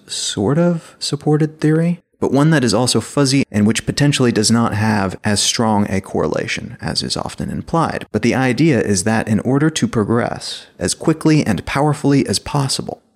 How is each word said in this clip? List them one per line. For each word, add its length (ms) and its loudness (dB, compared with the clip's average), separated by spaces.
sort 500 -2
of 420 0
supported 640 -2
theory, 400 2
but 120 0
one 180 4
that 140 4
is 100 2
also 260 2
fuzzy 480 0
and 160 2
which 220 0
potentially 460 2
does 180 2
not 240 2
have 480 0
as 180 0
strong 480 0
a 120 -2
correlation 800 -4
as 200 -6
is 160 -6
often 320 -8
implied. 600 -4
But 120 -2
the 120 2
idea 460 2
is 240 0
that 240 0
in 120 2
order 300 2
to 160 -2
progress 800 -2
as 140 -2
quickly 520 2
and 180 -2
powerfully 640 0
as 140 -2
possible, 600 -6